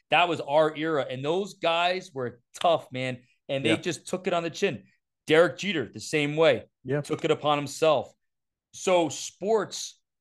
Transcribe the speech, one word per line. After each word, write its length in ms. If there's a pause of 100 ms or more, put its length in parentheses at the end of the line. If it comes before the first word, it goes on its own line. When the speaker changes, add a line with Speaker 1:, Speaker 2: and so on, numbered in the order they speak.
(100)
Speaker 1:
That 180
was 120
our 360
era. 320
And 160
those 300
guys 600
were 260 (200)
tough, 320
man. 260 (300)
And 160
they 60
Speaker 2:
Yeah. 60
Speaker 1:
just 320
took 180
it 60
on 100
the 80
chin. 340 (420)
Derek 320
Jeter, 340
the 80
same 360
way. 280 (200)
Speaker 2:
Yeah. 180
Speaker 1:
Took 220
it 60
upon 280
himself. 540 (600)
So 360
sports 920 (200)